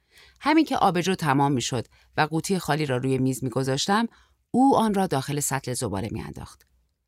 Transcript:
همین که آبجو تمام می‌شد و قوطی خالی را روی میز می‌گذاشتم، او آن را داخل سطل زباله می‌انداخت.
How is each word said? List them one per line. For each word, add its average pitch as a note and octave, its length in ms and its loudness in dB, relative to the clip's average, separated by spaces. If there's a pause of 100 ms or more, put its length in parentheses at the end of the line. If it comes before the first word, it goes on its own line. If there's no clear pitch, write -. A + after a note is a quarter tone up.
(400)
همین D#4 240 4
که B3+ 120 -2
آبجو F3+ 380 2
تمام C#3+ 380 2
می‌شد A#2+ 340 -2 (300)
و - 40 2
قوطی D#3+ 380 -2
خالی D3+ 280 -2
را B2+ 100 0
روی C3 220 0
میز C3 260 -2
می‌گذاشتم، C3+ 600 0 (440)
او C4 260 4
آن A3 180 2
را F#3+ 120 2
داخل C#3+ 340 -4
سطل C3+ 320 -4
زباله G#2 400 -4
می‌انداخت. - 560 -12 (400)